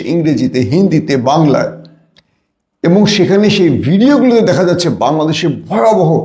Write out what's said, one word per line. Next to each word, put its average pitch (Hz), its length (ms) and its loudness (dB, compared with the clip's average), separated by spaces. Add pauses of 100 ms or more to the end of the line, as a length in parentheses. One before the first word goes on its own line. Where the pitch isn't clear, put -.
(140)
ইংরেজিতে, 131 460 -2
হিন্দিতে, 156 580 0
বাংলায়। 139 540 0 (1120)
এবং 190 220 2
সেখানে 202 440 2
সেই 185 200 2 (180)
ভিডিওগুলোতে 233 540 2
দেখা 175 220 0
যাচ্ছে 170 260 -2
বাংলাদেশে 156 580 -2 (200)
ভয়াবহ 202 420 0 (160)